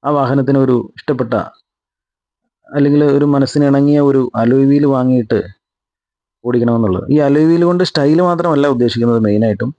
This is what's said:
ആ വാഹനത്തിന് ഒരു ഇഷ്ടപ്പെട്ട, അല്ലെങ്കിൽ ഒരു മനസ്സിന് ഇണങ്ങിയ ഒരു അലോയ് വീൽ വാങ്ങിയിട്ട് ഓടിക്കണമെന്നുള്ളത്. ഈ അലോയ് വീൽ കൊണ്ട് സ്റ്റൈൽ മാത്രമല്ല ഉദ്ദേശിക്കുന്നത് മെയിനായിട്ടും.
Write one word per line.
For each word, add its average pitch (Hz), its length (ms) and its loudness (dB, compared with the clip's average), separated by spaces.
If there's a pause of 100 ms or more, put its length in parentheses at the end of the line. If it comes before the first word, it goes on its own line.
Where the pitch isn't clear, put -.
ആ 139 120 -4
വാഹനത്തിന് 135 480 0
ഒരു 127 100 2 (220)
ഇഷ്ടപ്പെട്ട, 123 360 -4 (1400)
അല്ലെങ്കിൽ 143 260 2 (160)
ഒരു 143 80 2 (100)
മനസ്സിന് 139 340 0
ഇണങ്ങിയ 143 300 2 (100)
ഒരു 135 120 2 (200)
അലോയ് 135 300 2
വീൽ 143 140 2 (100)
വാങ്ങിയിട്ട് 127 440 0 (1080)
ഓടിക്കണമെന്നുള്ളത്. 117 680 -2
ഈ 147 40 2 (100)
അലോയ് 151 220 2
വീൽ 170 200 2
കൊണ്ട് 175 200 -2
സ്റ്റൈൽ 151 300 0 (100)
മാത്രമല്ല 165 360 -2 (100)
ഉദ്ദേശിക്കുന്നത് 117 520 0
മെയിനായിട്ടും. 107 520 -2